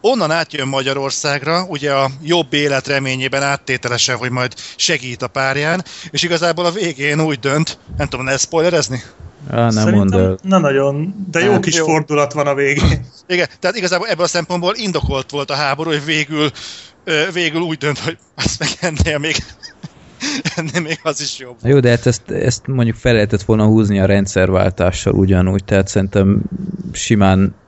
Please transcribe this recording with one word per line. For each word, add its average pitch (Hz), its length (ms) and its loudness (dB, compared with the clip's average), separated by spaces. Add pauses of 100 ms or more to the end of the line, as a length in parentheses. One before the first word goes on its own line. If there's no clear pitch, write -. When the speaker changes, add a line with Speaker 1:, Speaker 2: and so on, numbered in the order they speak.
Speaker 1:
Onnan 202 300 2
átjön 151 360 -2
Magyarországra, 139 1000 -2
ugye 147 240 -4
a 135 160 2 (140)
jobb 160 300 0
élet 139 340 0
reményében 135 560 -2
áttételesen, 127 760 -2
hogy 123 120 -4
majd 123 240 -2 (220)
segít 127 460 -4
a 127 60 -4
párján, 147 560 -2 (280)
és 147 120 -4
igazából 170 420 0
a 170 60 2
végén 151 500 -2
úgy 151 180 -2
dönt, 139 380 -2 (200)
nem 143 100 -2
tudom, 127 180 -8
ne 135 120 0
spoilerezni? 156 680 0 (480)
Speaker 2:
Á, - 40 -4
nem 117 140 2
Speaker 3:
Szerintem 107 280 4
Speaker 2:
mondd 98 180 4
el. 95 280 2
Speaker 3:
ne 190 140 2
nagyon, 143 580 0 (160)
de 170 120 0
jó 202 80 4
Speaker 4:
Nem. 190 100 4
Speaker 3:
kis 165 140 0
Speaker 1:
Jó. 160 100 0
Speaker 3:
fordulat 151 480 0
van 147 140 0
a 143 60 0
végén. 139 520 0 (220)
Speaker 1:
Igen, 180 200 0 (120)
tehát - 160 -2
igazából 180 320 -2
ebből 175 180 0
a - 20 0
szempontból 175 480 -2
indokolt 156 560 -4
volt 139 180 -6
a 143 60 -2
háború, 147 340 -2
hogy 147 160 -2
végül, 151 440 0 (540)
ö, 156 180 0 (120)
végül 165 280 -2
úgy 160 160 -4
dönt, 143 220 -4
hogy - 180 -6 (180)
azt - 240 -4
meg 151 100 -2 (100)
ennél 156 380 0
még, 147 220 -2
<laughs> - 1160 -10
ennél 165 260 -4
még 156 220 -6
az 151 180 -4
is - 180 -8
jobb. 123 220 -16
Speaker 2:
Na 123 80 -2
jó, 139 100 6
de 123 100 4
hát 120 160 2
ezt, 123 160 2 (100)
ezt - 360 -2
mondjuk 120 280 0
fel 123 180 2
lehetett 104 300 2
volna 107 220 4
húzni 107 340 4
a 95 60 4
rendszerváltással 95 1080 2
ugyanúgy, 95 500 4
tehát 98 240 2
szerintem 98 540 2 (520)
simán 95 600 4 (120)